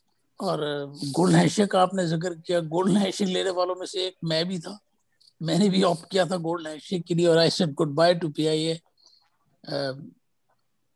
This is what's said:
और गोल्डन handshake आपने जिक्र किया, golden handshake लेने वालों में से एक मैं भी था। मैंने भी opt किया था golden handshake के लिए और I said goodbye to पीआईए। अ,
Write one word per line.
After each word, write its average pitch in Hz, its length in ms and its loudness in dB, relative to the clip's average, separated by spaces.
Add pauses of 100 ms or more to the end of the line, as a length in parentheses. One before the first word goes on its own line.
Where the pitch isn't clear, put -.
(400)
और 147 480 -4
गोल्डन 151 480 0
handshake 196 400 2
आपने 185 300 2
जिक्र 170 280 -2
किया, 175 260 -2
golden 170 360 0
handshake 196 320 0
लेने 185 220 -2
वालों 180 240 -2
में 180 120 -10
से 185 200 -6
एक 185 80 -10 (100)
मैं 160 240 -2
भी 190 100 -6
था। 185 200 -12 (640)
मैंने 170 260 4
भी 185 140 4
opt 170 280 0
किया 185 160 2
था 185 100 -2
golden 165 340 -6
handshake 165 340 -6
के 170 100 -2
लिए 170 120 4
और 165 100 6
I 165 140 6
said 160 320 -2
goodbye 165 420 2
to 147 120 -6
पीआईए। 156 440 -2 (880)
अ, 139 240 -6 (1040)